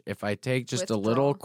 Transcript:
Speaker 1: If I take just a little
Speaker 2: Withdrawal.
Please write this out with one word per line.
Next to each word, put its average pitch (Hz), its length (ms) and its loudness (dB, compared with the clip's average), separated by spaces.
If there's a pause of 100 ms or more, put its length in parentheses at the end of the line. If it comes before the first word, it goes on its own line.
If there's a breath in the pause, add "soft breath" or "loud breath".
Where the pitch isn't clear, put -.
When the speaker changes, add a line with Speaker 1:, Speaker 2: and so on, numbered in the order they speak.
Speaker 1:
If - 180 -8
I 104 120 0
take 127 320 -2
just 92 240 -4
a 113 40 2
little 117 340 4
Speaker 2:
Withdrawal. 143 40 4 (120)